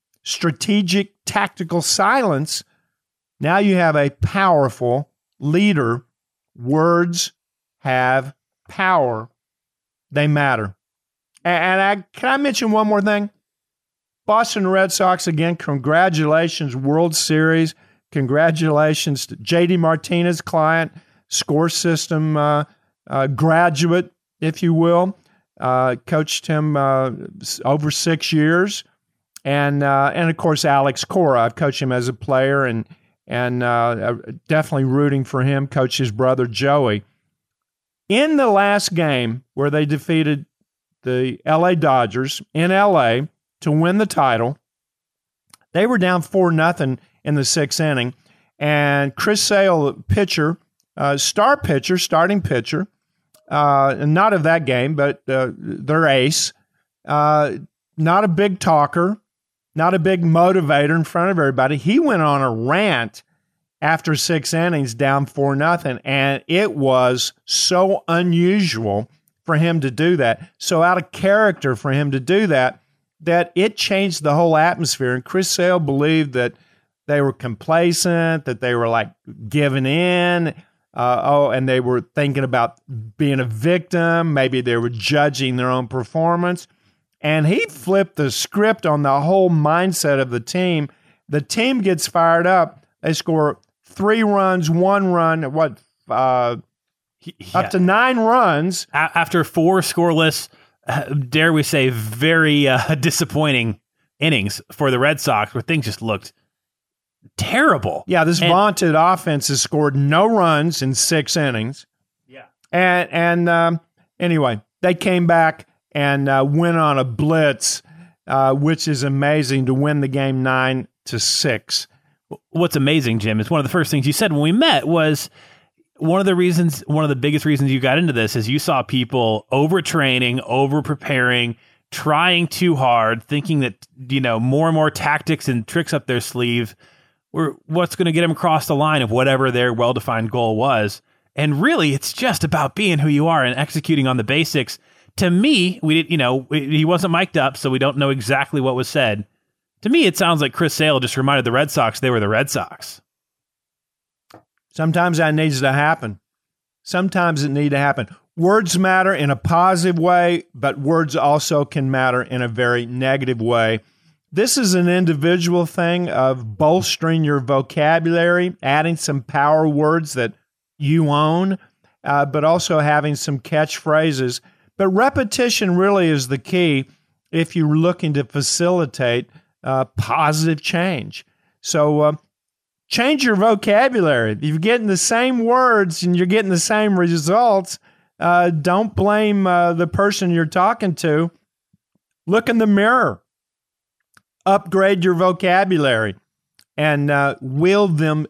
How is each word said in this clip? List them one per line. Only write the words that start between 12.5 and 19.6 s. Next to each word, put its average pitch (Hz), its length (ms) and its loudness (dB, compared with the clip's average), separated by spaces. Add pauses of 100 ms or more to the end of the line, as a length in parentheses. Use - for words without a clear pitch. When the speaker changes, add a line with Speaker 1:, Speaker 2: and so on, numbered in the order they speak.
Speaker 1:
one 214 160 2
more 208 140 2
thing? 208 280 0 (960)
Boston 214 420 0
Red 190 240 2
Sox, 180 340 0
again, 165 300 0
congratulations, 156 1200 0
World 156 400 0
Series. 160 600 2 (360)
Congratulations 151 1160 0
to - 100 -16
J 170 300 0